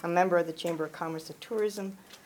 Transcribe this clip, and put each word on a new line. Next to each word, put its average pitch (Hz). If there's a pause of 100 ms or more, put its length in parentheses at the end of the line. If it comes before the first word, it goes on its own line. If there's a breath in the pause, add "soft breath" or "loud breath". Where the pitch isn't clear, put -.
a 170
member 180
of 170
the 160
Chamber 160
of 156
Commerce 160
and 156
Tourism, 208 (300 loud breath)